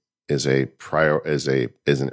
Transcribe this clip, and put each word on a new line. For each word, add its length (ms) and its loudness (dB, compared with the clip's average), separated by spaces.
is 180 -2
a 200 2
prior-, 600 0
is 220 -2
a, 180 0
is 140 2
an 140 -4